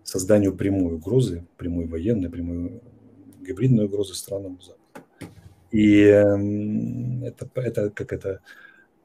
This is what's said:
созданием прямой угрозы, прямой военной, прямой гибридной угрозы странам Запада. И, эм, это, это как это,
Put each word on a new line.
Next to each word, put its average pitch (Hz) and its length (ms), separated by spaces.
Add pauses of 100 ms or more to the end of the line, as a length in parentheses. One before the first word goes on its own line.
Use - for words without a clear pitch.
созданием 98 520
прямой 95 380
угрозы, 92 500 (140)
прямой 85 280
военной, 87 440
прямой 87 500 (680)
гибридной 104 380
угрозы 98 300
странам 95 480
Запада. - 440 (680)
И, 104 320
эм, 107 1200
это, - 220 (100)
это 113 340
как - 240
это, 95 260 (640)